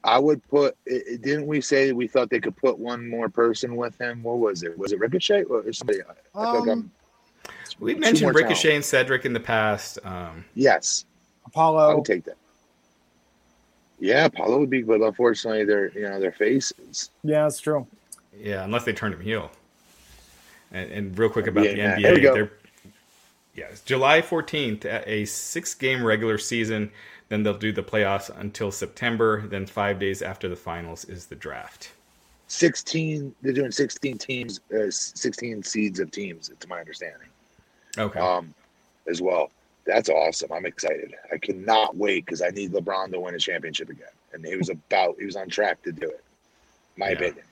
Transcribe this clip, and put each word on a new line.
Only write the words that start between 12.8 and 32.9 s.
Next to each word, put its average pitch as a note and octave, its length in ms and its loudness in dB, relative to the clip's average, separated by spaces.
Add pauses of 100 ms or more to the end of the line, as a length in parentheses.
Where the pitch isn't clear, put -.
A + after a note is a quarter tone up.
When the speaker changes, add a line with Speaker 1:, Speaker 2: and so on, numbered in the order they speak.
Speaker 1:
Yeah, B2+ 260 4
Apollo B2 340 2
would C3+ 100 2
be, C3 120 2
but A2 180 4
unfortunately, A2 640 2
they're, G2+ 280 2
you G#2 100 -8
know, G2 180 -6
they're F#2 120 0
faces. - 800 -2 (120)
Speaker 2:
Yeah, D3+ 220 2
that's D3 160 -2
true. D3 260 -2 (500)
Speaker 3:
Yeah, G2+ 280 -6
unless A#2 200 -2
they A2+ 80 0
turned G2+ 220 -4
him E2+ 60 -14
heel. G2+ 300 -4 (1200)
And, F#2 180 -8
and F#2+ 280 -6
real A2+ 120 4
quick G2+ 160 0
Speaker 1:
Yeah, - 60 0
Speaker 3:
about G2+ 120 4
the G2+ 120 2
Speaker 1:
yeah. G#2 160 0
Speaker 3:
N F#2 40 2
B G#2 80 2
A, - 40 8
Speaker 1:
There F3+ 60 10
we D3 60 8
go. C3+ 140 8
Speaker 3:
they're, G#2+ 180 2 (1040)
yeah, - 160 -14
it's F#2 120 -20
July C3+ 380 4
fourteenth, D3+ 640 -4
a, G2+ 260 -4
a G#2+ 140 0
six-game C3 800 -4
regular G#2+ 340 2
season. G#2+ 520 -2 (380)
Then G#2+ 140 0
they'll G#2 140 2
do G#2+ 160 -2
the G2 100 -2
playoffs G2 540 0
until G2+ 340 -6
September. A2 760 0
Then G2 200 -6
five G2+ 320 -2
days G2 240 -2
after F#2 260 -6
the F2 80 -6
finals E2+ 480 -10
is F2+ 220 -16
the D2 100 -16
draft. - 560 -14 (560)
Speaker 1:
Sixteen, D#3 920 -2